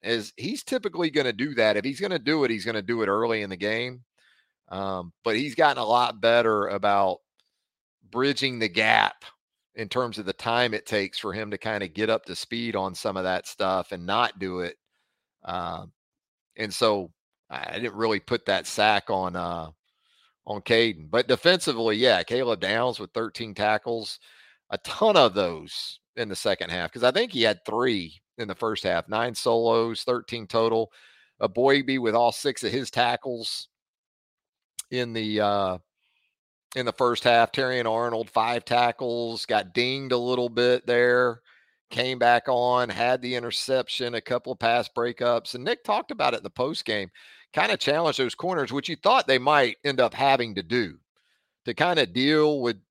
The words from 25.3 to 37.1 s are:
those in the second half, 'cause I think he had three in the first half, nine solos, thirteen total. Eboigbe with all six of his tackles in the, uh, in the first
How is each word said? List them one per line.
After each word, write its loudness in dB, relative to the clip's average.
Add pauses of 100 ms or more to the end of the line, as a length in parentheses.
those -4 (160)
in -6
the -8
second -2
half, -6
'cause -6
I 6
think -2
he 0
had 2
three -2 (160)
in -6
the -6
first -4
half, 0
nine -2
solos, 2
thirteen -6
total. 0 (500)
Eboigbe 2
with 0
all 4
six -4
of -2
his -4
tackles -2 (1200)
in -4
the, -2
uh, 0 (960)
in -2
the -4
first 0